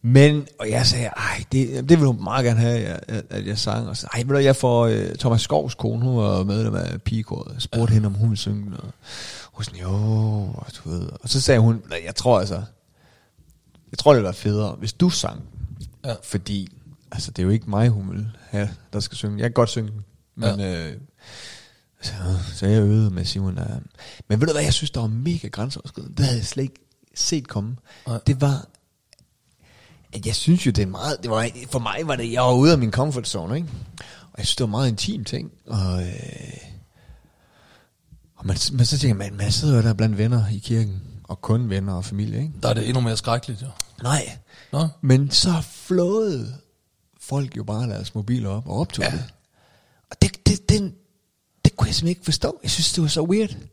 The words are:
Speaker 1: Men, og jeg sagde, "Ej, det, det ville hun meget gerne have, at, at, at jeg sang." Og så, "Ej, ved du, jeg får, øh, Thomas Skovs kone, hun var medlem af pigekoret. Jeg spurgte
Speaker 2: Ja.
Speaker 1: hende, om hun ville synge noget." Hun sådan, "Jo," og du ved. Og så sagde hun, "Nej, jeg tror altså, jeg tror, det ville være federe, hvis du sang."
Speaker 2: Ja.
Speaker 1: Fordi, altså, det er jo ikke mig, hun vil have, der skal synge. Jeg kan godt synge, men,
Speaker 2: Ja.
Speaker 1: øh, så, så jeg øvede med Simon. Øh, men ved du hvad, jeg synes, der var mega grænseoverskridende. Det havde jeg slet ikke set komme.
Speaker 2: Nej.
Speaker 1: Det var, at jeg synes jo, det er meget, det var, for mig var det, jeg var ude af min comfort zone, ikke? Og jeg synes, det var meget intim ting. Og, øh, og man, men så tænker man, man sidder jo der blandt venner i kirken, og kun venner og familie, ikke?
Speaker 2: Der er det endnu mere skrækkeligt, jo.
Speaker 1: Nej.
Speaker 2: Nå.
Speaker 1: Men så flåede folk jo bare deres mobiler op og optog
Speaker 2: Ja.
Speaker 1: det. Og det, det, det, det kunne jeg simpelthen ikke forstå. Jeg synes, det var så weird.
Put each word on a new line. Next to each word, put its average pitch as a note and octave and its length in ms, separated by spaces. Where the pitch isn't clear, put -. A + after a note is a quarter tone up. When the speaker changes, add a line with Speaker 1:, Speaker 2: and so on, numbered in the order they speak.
Speaker 1:
Men, C#3 460
og A2 100
jeg A#2+ 180
sagde, B2 180
"Ej, - 460
det, C3 160
det - 0
ville D#3+ 160
hun A#2 180
meget A#2+ 220
gerne A#2 140
have, A#2 260
at, F2+ 220
at, A2 220
at G2+ 160
jeg G#2 140
sang." A2 300
Og A#2+ 80
så, - 160
"Ej, A#2 100
ved C#3 120
du, - 20
jeg C3+ 180
får, A#2+ 300
øh, G#2 300
Thomas A2+ 260
Skovs D3 340
kone, A2+ 300
hun B2+ 120
var G2 260
medlem G#2 320
af F2 260
pigekoret. - 520
Jeg - 80
spurgte A#2 300
Speaker 2:
Ja. - 20
Speaker 1:
hende, G#2+ 140
om G2 60
hun A2 160
ville G#2+ 120
synge G2+ 280
noget." - 220
Hun G#2+ 100
sådan, F2+ 160
"Jo," F2+ 120
og - 120
du - 60
ved. E2+ 200
Og B2 80
så C3+ 120
sagde C3+ 180
hun, A2+ 300
"Nej, E2+ 160
jeg E2+ 100
tror A#2+ 240
altså, F2+ 220
jeg - 80
tror, D3+ 120
det C3+ 60
ville G#2+ 80
være F#2 80
federe, G#2 460
hvis A2 140
du F3 160
sang." - 320
Speaker 2:
Ja. A#2+ 80
Speaker 1:
Fordi, F#2+ 460
altså, - 200
det - 80
er F2+ 40
jo F#2 60
ikke A2 200
mig, G#2+ 200
hun G2 220
vil G#2+ 160
have, G2+ 200
der G#2 60
skal - 180
synge. G#2 220
Jeg A2+ 60
kan A#2 80
godt A#2 160
synge, G#2+ 220
men, G#2 240
Speaker 2:
Ja. F2+ 280
Speaker 1:
øh, C#2+ 100
så, - 100
så G2 120
jeg G#2+ 140
øvede G#2 280
med F2+ 160
Simon. F#2+ 320
Øh, E2+ 80
men G#2+ 140
ved D#3+ 60
du D#3 60
hvad, D3 100
jeg D3+ 100
synes, - 180
der B2+ 80
var A2+ 80
mega B2+ 400
grænseoverskridende. - 680
Det C3+ 80
havde B2 120
jeg G#2+ 80
slet - 180
ikke C3+ 120
set C#3+ 320
komme. A2 280
Speaker 2:
Nej. A#2 200
Speaker 1:
Det C3+ 140
var, C#3 240
at - 120
jeg - 100
synes F3 300
jo, C3 60
det G2 100
er G2 40
meget, F#2+ 380
det A#2+ 80
var, A2+ 180
for C3 100
mig A2+ 280
var C#3 80
det, A#2 160
jeg B2 100
var B2+ 120
ude C#3 180
af D#3+ 60
min A2+ 140
comfort B2+ 360
zone, F#2 280
ikke? E3 120
Og - 140
jeg G#2+ 80
synes, - 100
det C3 80
var A2 60
meget B2 180
intim A#2+ 380
ting. - 260
Og, F#2 360
øh, F2 100
og - 100
man, F#2+ 100
men B2 140
så D3 120
tænker C3 180
man, G2 220
man G2+ 140
sidder D3 240
jo A#2 60
der A2+ 120
blandt G#2+ 240
venner A2+ 300
i G#2 100
kirken, G#2+ 440
og - 180
kun A#2 280
venner G2 240
og F2+ 120
familie, G#2+ 360
ikke? D3+ 120
Speaker 2:
Der A#2+ 60
er A#2 40
det A2+ 140
endnu B2+ 140
mere A2+ 160
skrækkeligt, A#2 440
jo. C3 60
Speaker 1:
Nej. C#3 340
Speaker 2:
Nå. D#3 160
Speaker 1:
Men C3+ 300
så F#3 300
flåede F3+ 920
folk C3+ 360
jo G#2+ 60
bare G#2+ 260
deres G2 260
mobiler A2 340
op A2+ 180
og G#2+ 120
optog - 260
Speaker 2:
Ja. - 60
Speaker 1:
det. - 120
Og - 100
det, - 260
det, G3+ 220
det, G3 240
det - 120
kunne - 100
jeg - 80
simpelthen E3 140
ikke F3 160
forstå. - 380
Jeg - 80
synes, - 220
det F3 100
var D3+ 60
så D#3 120
weird. G3+ 340